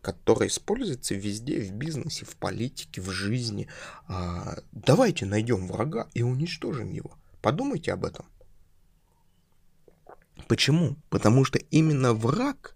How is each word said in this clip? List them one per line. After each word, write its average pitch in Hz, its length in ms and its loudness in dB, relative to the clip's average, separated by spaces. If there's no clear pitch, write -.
который 104 460 2
используется 196 640 -2
везде, 104 460 -4
в 98 100 -6
бизнесе, 143 560 -6
в - 80 -16
политике, 95 640 -6
в 92 100 -6
жизни. 104 580 -4
А, 90 500 -6
давайте 170 520 4
найдём 101 440 0
врага 135 440 -4
и 117 120 -2
уничтожим 131 680 -2
его. - 260 -10
Подумайте 160 500 0
об 95 120 -4
этом. - 220 -10
Почему? 143 480 4
Потому 120 340 6
что - 160 0
именно 147 420 4
враг 156 640 0